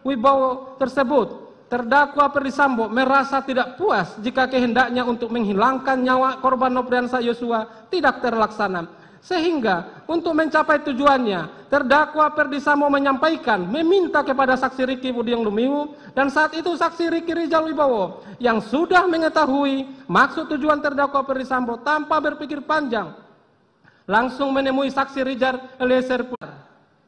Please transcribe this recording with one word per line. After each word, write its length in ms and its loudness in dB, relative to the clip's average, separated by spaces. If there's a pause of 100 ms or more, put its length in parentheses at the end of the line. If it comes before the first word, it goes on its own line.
Wibowo 800 0
tersebut, 720 0 (160)
terdakwa 640 2
Ferdi 240 -2
Sambo 320 2
merasa 560 2
tidak 320 -2
puas 480 0
jika 240 0
kehendaknya 560 2
untuk 240 -4
menghilangkan 720 0
nyawa 400 2
korban 320 2
Nopriansa 480 0
Yosua 480 -2 (240)
tidak 320 0
terlaksana. 720 -2 (240)
Sehingga 880 -2
untuk 240 -2
mencapai 480 2
tujuannya, 880 0
terdakwa 640 2
Ferdi 240 -2
Sambo 320 2
menyampaikan, 800 0
meminta 560 2
kepada 320 2
saksi 400 -2
Riki 160 -6
Budiang 320 -2
Lumiu, 480 -2 (240)
dan 160 0
saat 240 2
itu 160 -2
saksi 400 -2
Riki 240 -2
Rijal 320 0
Wibowo 560 0 (160)
yang 240 2
sudah 400 2
mengetahui 1040 0
maksud 480 2
tujuan 240 0
terdakwa 480 0
Ferdi 160 -4
Sambo 400 -2
tanpa 320 0
berpikir 480 -4
panjang, 480 -2 (960)
langsung 480 0
menemui 320 0
saksi 320 -4
Rijal 400 -2 (160)
Eliezer 480 0
Pudiang, 320 -14 (520)